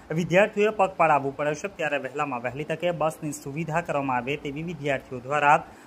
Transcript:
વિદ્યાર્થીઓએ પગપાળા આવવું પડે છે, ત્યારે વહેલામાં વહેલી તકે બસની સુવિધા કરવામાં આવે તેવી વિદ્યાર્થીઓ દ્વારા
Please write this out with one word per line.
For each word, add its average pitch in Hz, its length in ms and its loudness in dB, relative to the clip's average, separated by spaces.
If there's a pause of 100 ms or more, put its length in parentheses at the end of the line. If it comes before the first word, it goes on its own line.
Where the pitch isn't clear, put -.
(120)
વિદ્યાર્થીઓએ 185 580 4
પગપાળા 190 440 4
આવવું 139 220 2
પડે 151 200 -2
છે, 147 120 -8
ત્યારે 147 300 -2
વહેલામાં 131 440 -4
વહેલી 123 220 -6
તકે 160 280 -2
બસની 156 400 -4
સુવિધા 151 500 -4
કરવામાં 139 360 -2
આવે 131 200 -4
તેવી 147 260 -8
વિદ્યાર્થીઓ 139 560 -6
દ્વારા 143 480 4 (200)